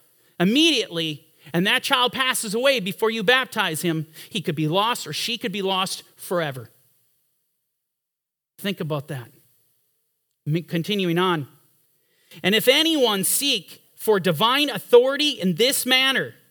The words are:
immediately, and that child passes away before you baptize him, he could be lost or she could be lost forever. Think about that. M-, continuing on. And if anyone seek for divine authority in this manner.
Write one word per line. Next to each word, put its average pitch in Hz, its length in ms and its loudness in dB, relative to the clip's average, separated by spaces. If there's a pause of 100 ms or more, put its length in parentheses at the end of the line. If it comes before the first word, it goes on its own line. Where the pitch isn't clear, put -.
(400)
immediately, 185 880 0 (260)
and 175 140 0
that 247 160 0
child 254 280 0
passes 233 440 -4
away 262 240 2
before 202 320 -2
you 226 100 -4
baptize 214 600 0
him, 160 240 -2 (240)
he 190 100 -4
could 165 140 -4
be 156 120 -2
lost 208 380 0
or 151 80 -10
she 226 240 -6
could 240 140 -6
be 202 100 -6
lost 190 400 -2 (140)
forever. 143 560 -6 (1900)
Think 202 220 -6
about 147 300 -6
that. 123 200 -12 (1160)
M-, 160 160 -2
continuing 175 560 -2
on. 170 280 0 (960)
And 190 140 0
if 214 120 2
anyone 269 560 2
seek - 600 -2 (220)
for 208 140 4
divine 214 500 2
authority 269 600 4
in 185 240 -2
this 247 280 2
manner. 254 520 2 (160)